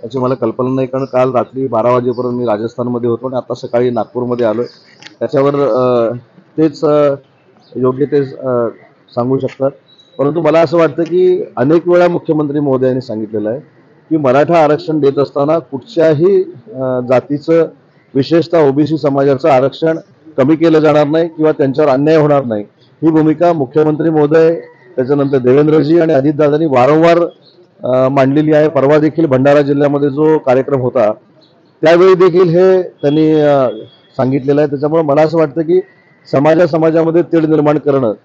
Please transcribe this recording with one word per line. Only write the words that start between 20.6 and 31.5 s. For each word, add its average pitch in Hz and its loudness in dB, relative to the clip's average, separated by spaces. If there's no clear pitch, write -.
जाणार 151 2
नाही 165 0
किंवा 156 0
त्यांच्यावर 147 0
अन्याय 147 2
होणार 147 2
नाही, 104 -6
ही 160 2
भूमिका 156 2
मुख्यमंत्री 156 0
महोदय, 160 2
त्याच्यानंतर 139 0
देवेंद्रजी 147 2
आणि 160 0
अजितदादांनी 151 0
वारंवार, 151 2
अ, 131 0
मांडलेली 139 0
आहे. 151 2
परवा 143 2
देखील 156 0
भंडारा 139 2
जिल्ह्यामध्ये 143 0
जो 156 0
कार्यक्रम 135 0
होता 120 0